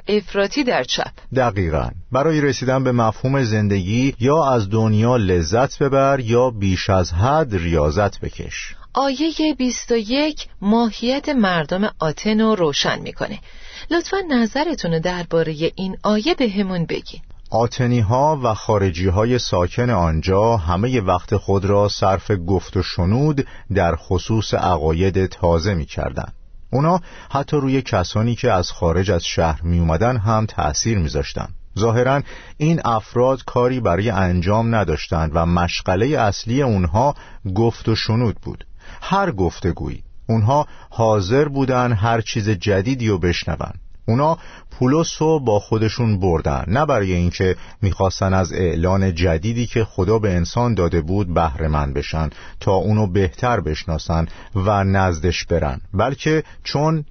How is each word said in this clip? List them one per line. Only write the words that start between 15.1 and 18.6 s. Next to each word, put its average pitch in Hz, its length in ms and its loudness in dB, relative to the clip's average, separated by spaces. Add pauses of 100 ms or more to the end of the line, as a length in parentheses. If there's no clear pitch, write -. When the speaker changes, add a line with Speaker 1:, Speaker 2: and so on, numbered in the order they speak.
Speaker 1:
این 185 280 -6
آیه 214 320 2
به 247 140 2
همون 185 360 -2
بگین. - 360 -8 (300)
Speaker 2:
آتنی‌ها 123 920 2
و 117 100 2
خارجی‌های 98 880 2